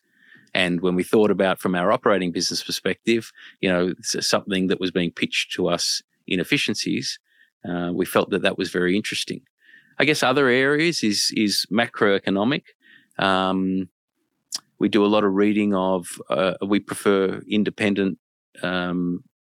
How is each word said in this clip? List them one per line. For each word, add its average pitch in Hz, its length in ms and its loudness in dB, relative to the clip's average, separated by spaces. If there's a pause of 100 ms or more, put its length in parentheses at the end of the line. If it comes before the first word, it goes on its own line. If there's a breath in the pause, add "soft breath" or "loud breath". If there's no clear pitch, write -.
(540 soft breath)
And 87 280 0
when 90 140 2
we 90 80 2
thought 107 280 4
about 92 280 0
from 92 160 -2
our 90 160 2
operating 95 400 2
business 85 320 -4
perspective, 110 680 -4 (280 loud breath)
you 95 100 0
know, 90 300 2
s-, - 280 -4
something 95 400 0
that 95 120 0
was 90 120 -4
being 87 200 0
pitched - 420 -4
to 90 140 -2
us - 340 -2 (260)
in 90 120 -2
efficiencies, - 800 -4 (480 soft breath)
uh, 87 260 -4
we 90 120 -2
felt - 240 0
that 92 140 0
that 92 140 -2
was 92 120 -4
very 90 260 0
interesting. - 460 -6 (560 soft breath)
I 139 80 2
guess 147 180 2
other 131 240 4
areas 143 560 2
is, 104 320 0
is 104 360 0
macroeconomic. 104 920 0 (540 soft breath)
Um, 95 720 0 (880)
we 104 120 0
do 101 160 4
a - 20 4
lot 104 160 4
of 98 100 2
reading 104 420 2
of, 92 440 -2 (100)
uh, 92 260 0 (100)
we 101 140 2
prefer 98 680 0
independent, 101 720 0 (460)
um, 90 600 -2 (240)